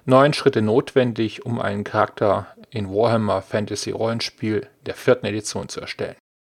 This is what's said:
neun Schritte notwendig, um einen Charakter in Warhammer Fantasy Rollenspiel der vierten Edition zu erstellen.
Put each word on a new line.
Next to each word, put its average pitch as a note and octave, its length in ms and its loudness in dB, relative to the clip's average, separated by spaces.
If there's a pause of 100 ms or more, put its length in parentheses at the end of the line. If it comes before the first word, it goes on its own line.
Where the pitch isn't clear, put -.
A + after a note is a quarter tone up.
neun C3+ 280 6
Schritte - 280 2
notwendig, A2+ 840 0
um A#2 120 -4
einen G2+ 240 -4
Charakter G2+ 720 0 (140)
in G2 240 -6
Warhammer G#2 480 2
Fantasy G#2 480 -4
Rollenspiel A2 800 -4 (160)
der A#2+ 80 -8
vierten - 320 2
Edition G#2 420 -6
zu - 140 -10
erstellen. - 340 -10 (320)